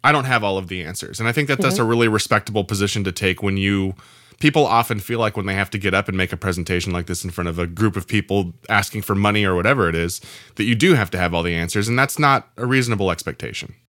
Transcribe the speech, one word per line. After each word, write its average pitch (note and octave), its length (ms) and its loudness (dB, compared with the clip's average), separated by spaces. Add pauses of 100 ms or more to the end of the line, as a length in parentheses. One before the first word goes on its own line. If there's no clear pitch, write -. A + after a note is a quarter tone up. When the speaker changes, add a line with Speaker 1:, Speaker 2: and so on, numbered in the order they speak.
Speaker 1:
I C#3+ 80 6
don't C#3+ 140 2
have B2 180 2
all G2 140 0
of F#2+ 120 -6
the F#2 140 -8
answers. - 360 -10
And A2 80 0
I A#2 60 0
think C#3+ 160 0
that C3+ 100 0
that's C3 160 2
Speaker 2:
Mm-hmm. B2+ 60 0
Speaker 1:
a A#2 40 4
really A#2 220 4
respectable G#2+ 560 0
position G2+ 400 -2
to F#2 80 -2
take F#2 320 -2
when G2 140 0
you, G2 360 0 (460)
people D3+ 260 4
often A#2 340 2
feel A#2 200 -6
like G#2+ 160 0
when G2+ 120 -4
they F#2+ 60 -2
have G2 180 -2
to G#2+ 60 -4
get F#2+ 160 0
up G2 140 2
and F#2+ 100 -4
make F2+ 140 0
a F2 60 -6
presentation F2+ 560 -2
like F2 140 -4
this F2+ 180 -6
in F#2 40 -6
front F2 200 -4
of E2+ 100 -6
a E2+ 80 -2
group F#2+ 300 0
of F2+ 100 -8
people G2 460 0 (160)
asking G#2 320 0
for G2+ 140 -2
money G#2 280 2
or F#2+ 100 2
whatever F#2+ 360 2
it E2 60 0
is, E2+ 260 -2 (340)
that G#2 80 -2
you A#2 120 2
do E3+ 180 4
have A2 180 2
to F2+ 60 -4
have F2 160 0
all E2+ 100 0
the E2+ 120 0
answers. E2+ 340 -2
And B2 100 2
that's C#3 180 0
not C#3 300 2 (100)
a A#2+ 80 -6
reasonable A#2+ 460 0
expectation. - 600 -8 (160)